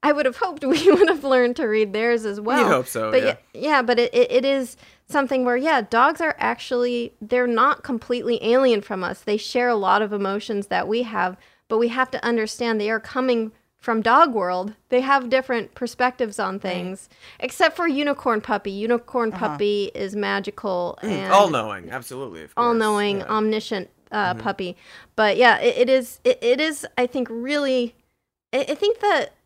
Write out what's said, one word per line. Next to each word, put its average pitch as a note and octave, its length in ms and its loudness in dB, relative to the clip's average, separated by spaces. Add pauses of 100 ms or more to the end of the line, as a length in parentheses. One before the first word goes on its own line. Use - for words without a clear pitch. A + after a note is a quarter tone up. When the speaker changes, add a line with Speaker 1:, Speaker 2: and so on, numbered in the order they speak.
Speaker 1:
I D4 120 2
would D4 120 0
have B3 120 -2
hoped F#4 280 -6
<laughs> - 0 -
we E4 260 6
would F4 180 8
have D4+ 140 0
learned B3+ 340 4
to D4 100 -2
read G#3+ 260 2
theirs A3+ 320 0
as G#3 160 -6
well. A#3+ 200 0
Speaker 2:
You - 60 4
hope C3 200 2
so, A2 240 -4
Speaker 1:
But B2 100 4
Speaker 2:
yeah. A2 140 0 (180)
Speaker 1:
yeah, - 80 -12
yeah, C#4 220 2
but A#3 160 2
it, A#3+ 160 0
it, B3 160 4
it B3 140 2
is C4+ 320 -2 (300)
something C4+ 380 0
where, B3 120 0
yeah, C#4 240 2
dogs B3 400 2
are D#4 180 -2
actually, A#3+ 800 -2
they're B3 260 0
not A#3 360 2
completely A#3+ 600 -4
alien A#3 380 4
from F#3+ 220 -8
us. F3+ 180 -6
They G#3 160 -2
share B3 320 -2
a A#3+ 60 2
lot G3 260 2
of G#3 100 -4
emotions G3+ 560 -4
that F3+ 200 -2
we A#3 160 0
have, F#3+ 340 -4 (300)
but A3 100 0
we A#3 120 2
have B3+ 220 -2
to - 140 -6
understand A3+ 560 -2
they G#3 80 -2
are A3 100 -2
coming A#3 520 -2 (260)
from A3+ 240 -2
dog B3+ 320 4
world. F#3 400 -4 (160)
They B3 120 2
have C4+ 280 0
different C4 460 -2
perspectives B3 640 -4
on F#3+ 160 -4
Speaker 3:
Right. G3 60 -10
Speaker 1:
things, F#3 460 -8 (320)
except D#4 380 0
for F4 100 -2
unicorn C#4+ 540 -2
puppy. G3+ 300 -4
Unicorn A#3 600 -2
Speaker 3:
Uh-huh. G#3 180 -4
Speaker 1:
puppy G3+ 460 -2
is G3 200 -8
magical G3 840 -4
Speaker 2:
Mm, G#3+ 80 -6
Speaker 1:
and F#3+ 240 -2
Speaker 2:
all-knowing, A2+ 560 2
absolutely, B2 540 -12
of - 120 -20
course. A#3+ 100 0
Speaker 1:
all-knowing, G#3+ 540 0
Speaker 2:
Yeah. F#3 80 -12
Speaker 1:
omniscient, G#3+ 600 -2 (220)
uh, G3 220 -2
Speaker 2:
Mm-hmm. F#3 80 -8
Speaker 1:
puppy. G3 360 -6 (380)
But G#3 220 2
yeah, A#3 220 6
it, - 180 2
it A#3+ 120 4
is, C4 360 2
it, B3+ 160 2
it A#3+ 180 2
is, G#3+ 260 -2 (120)
I B3 100 0
think, B3+ 240 -4
really, B3+ 640 -2 (560)
I, C4+ 180 -2
I D4 60 -2
think G#4+ 240 0
that F#4 300 0 (160)